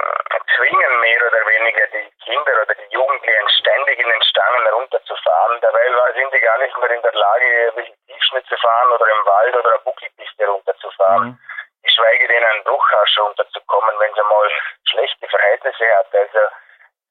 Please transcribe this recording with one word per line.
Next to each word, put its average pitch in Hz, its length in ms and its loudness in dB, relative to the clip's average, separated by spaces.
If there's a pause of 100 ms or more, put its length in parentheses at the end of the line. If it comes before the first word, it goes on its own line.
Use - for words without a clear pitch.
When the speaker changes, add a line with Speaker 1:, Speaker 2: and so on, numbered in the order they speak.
(560)
Speaker 1:
zwingen 127 440 0
mehr 117 220 2
oder 113 240 2
weniger 110 480 0
die - 160 -10 (140)
Kinder 127 380 0
oder - 120 -2
die 104 160 -14
Jugendlichen 117 580 0 (120)
ständig 123 400 0
in 117 100 -2
den 110 120 -2
Stangen 113 520 0
runterzufahren. 117 840 -2
Dabei 117 340 2
war, 123 200 2
sind 135 200 -4
die 127 60 0
gar 117 180 2
nicht 131 200 -4
mehr 120 120 -2
in 117 120 -4
der 117 120 0
Lage, 110 320 2 (240)
ein - 60 -6
bisschen - 300 -14
Tiefschnitt - 400 -4
zu 120 100 -6
fahren 120 340 2
oder 117 160 2
im 107 180 2
Wald 110 320 2
oder 117 140 0
eine 110 140 0
Buckelpiste - 640 -8
runterzufahren. 98 840 0
Speaker 2:
Mhm. 127 100 -16 (440)
Speaker 1:
Geschweige 120 440 2
denn 117 160 2
einen 107 220 0
Bruchhasch 113 540 2
runterzukommen, 104 840 -2
wenn 107 140 0
sie 107 80 0
mal 104 280 2 (400)
schlechte 113 380 -4
Verhältnisse 113 580 0 (120)
hat. - 140 -2
Also, 104 280 0 (720)